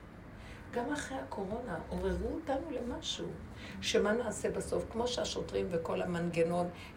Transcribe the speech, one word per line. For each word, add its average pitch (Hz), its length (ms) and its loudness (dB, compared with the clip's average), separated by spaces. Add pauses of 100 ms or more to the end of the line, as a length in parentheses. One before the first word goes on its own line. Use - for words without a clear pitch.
(760)
גם 254 200 0
אחרי 269 240 -2
הקורונה, 220 600 -2 (120)
עוררו 185 460 2
אותנו 294 360 0
למשהו, - 560 -2 (540)
שמה 208 300 6
נעשה 220 400 2
בסוף? 180 400 0
כמו 233 160 0
שהשוטרים - 640 0
וכל 180 320 2
המנגנון 175 680 4 (280)